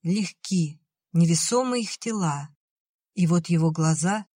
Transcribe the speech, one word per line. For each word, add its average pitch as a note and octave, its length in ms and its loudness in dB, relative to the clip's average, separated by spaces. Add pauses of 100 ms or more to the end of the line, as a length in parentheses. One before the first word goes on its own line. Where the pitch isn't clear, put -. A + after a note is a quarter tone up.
Легки, F3 760 -4 (320)
невесомы A#3 680 2
их - 180 -8
тела, D#3+ 520 -4 (640)
и F3 120 2
вот E3 220 2
его E3 240 2
глаза D#3+ 540 0 (100)